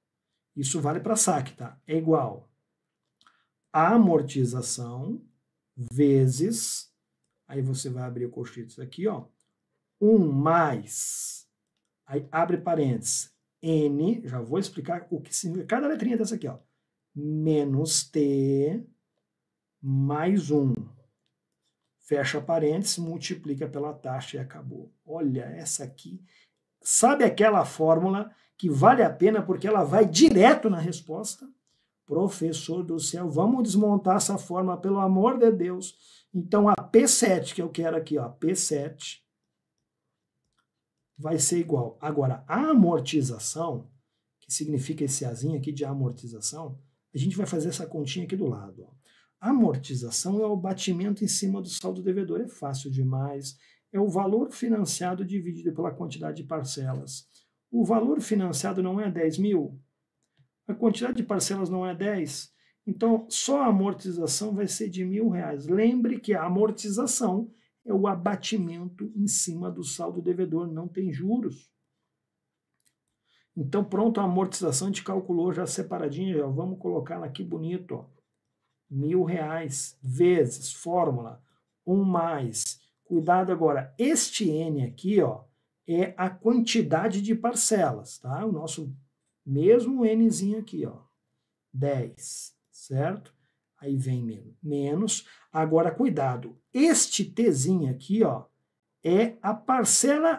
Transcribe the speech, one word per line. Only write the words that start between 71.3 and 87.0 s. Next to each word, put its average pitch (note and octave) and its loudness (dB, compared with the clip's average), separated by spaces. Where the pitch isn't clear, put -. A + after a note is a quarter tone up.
Então, F3+ -2
pronto, G#3+ 0
a - 0
amortização F3+ -2
a - -2
gente - -6
calculou F#3 -2
já F3 -4
separadinha, E3+ -4
já C#3+ 0
vamos E3 -4
colocar E3+ -6
ela E3+ -10
aqui D#3 -10
bonito, E3+ -8
ó. - -14
Mil D3+ 0
reais D#3+ -4
vezes, D3 2
fórmula, C#3+ -4
um G3 2
mais. E3 -2
Cuidado F3+ 2
agora, D3+ 0
este B3 0
N D#3 0
aqui, F#3+ -2
ó, - -2
é F3 -2
a F#3 -2
quantidade G3+ 0